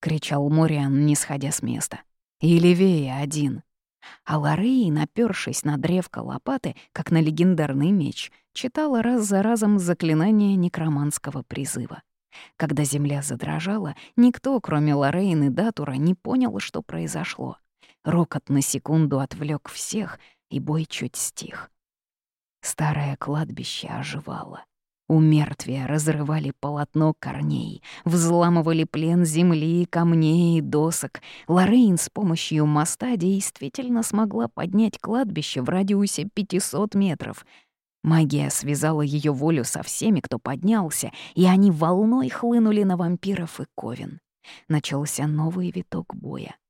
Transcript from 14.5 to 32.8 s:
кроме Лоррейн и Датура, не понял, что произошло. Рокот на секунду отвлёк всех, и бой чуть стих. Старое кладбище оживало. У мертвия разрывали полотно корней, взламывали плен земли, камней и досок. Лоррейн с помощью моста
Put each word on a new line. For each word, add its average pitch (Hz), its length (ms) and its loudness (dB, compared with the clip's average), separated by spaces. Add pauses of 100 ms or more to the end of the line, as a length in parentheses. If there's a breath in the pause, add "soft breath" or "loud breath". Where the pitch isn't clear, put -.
кроме 151 340 2
Лоррейн 151 500 2
и 143 60 4
Датура, 151 420 -2
не 151 220 2
понял, 240 440 -2
что - 240 -8
произошло. 165 760 -8 (460 soft breath)
Рокот 160 440 0
на 139 120 2
секунду 147 600 0
отвлёк 147 480 -6
всех, - 500 -8 (320 soft breath)
и 143 100 -4
бой 156 240 -2
чуть - 320 -10
стих. - 540 -10 (960)
Старое 147 520 -2
кладбище - 720 -6
оживало. - 760 -10 (420)
У 156 140 4
мертвия 147 680 2
разрывали 151 760 -2
полотно 147 580 0
корней, 135 640 -4 (240 loud breath)
взламывали 170 800 2
плен 165 420 2
земли, 165 580 2
камней 170 720 4
и 156 60 2
досок. 151 580 -2 (260 loud breath)
Лоррейн 190 520 6
с - 100 -4
помощью 160 560 -2
моста 156 540 0